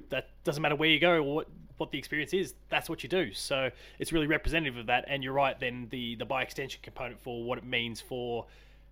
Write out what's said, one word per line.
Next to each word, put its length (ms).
that 200
doesn't 200
matter 120
where 140
you 100
go 180
or 40
what, 260
what 140
the 80
experience 340
is, 220
that's 200
what 140
you 60
do. 260
So 340
it's 120
really 140
representative 540
of 80
that. 200
And 160
you're 80
right, 280
then 320
the, 240
the 100
by 160
extension 400
component 400
for 220
what 160
it 40
means 380
for 460